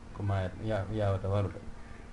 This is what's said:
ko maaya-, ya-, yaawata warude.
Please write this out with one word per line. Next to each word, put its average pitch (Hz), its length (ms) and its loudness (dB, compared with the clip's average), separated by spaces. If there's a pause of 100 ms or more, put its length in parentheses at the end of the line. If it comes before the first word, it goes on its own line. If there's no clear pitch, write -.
(140)
ko 104 100 -6
maaya-, 95 400 2
ya-, 107 300 2
yaawata 98 360 2
warude. 98 300 2 (540)